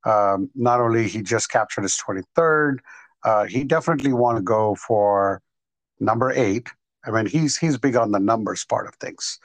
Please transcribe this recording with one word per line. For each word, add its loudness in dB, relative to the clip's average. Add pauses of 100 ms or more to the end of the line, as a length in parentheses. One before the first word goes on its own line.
Um, 2
not 2
only 2
he -6
just -2
captured -2
his -2
twenty-third, 0 (420)
uh, 2
he -4
definitely 0
wanna 2
go 0
for 0 (580)
number 0
eight. 0 (360)
I -8
mean, 0
he's, 0
he's 0
big -2
on 2
the 2
numbers -2
part -4
of -18
things. -12